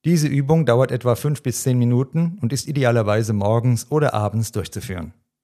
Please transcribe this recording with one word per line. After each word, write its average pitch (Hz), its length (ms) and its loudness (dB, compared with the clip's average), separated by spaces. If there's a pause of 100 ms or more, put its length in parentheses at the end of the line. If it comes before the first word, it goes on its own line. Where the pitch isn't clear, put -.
Diese 156 240 2
Übung 143 380 2
dauert 127 260 2
etwa 120 240 0
fünf 147 260 -4
bis - 220 -4
zehn 127 120 2
Minuten 131 640 0
und 117 120 -2
ist - 160 -6
idealerweise 113 640 0
morgens 113 580 0
oder 147 240 0
abends 107 380 -2
durchzuführen. 90 640 -8 (300)